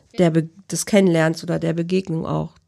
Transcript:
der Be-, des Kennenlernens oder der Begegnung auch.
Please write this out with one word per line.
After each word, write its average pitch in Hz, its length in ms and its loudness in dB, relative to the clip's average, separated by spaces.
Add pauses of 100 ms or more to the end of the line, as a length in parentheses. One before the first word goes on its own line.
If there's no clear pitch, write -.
(200)
der 175 120 4
Be-, 160 180 0 (220)
des - 140 -6
Kennenlernens 165 580 2
oder 170 160 -4
der 165 140 -2
Begegnung 170 540 -4
auch. 156 240 -4 (160)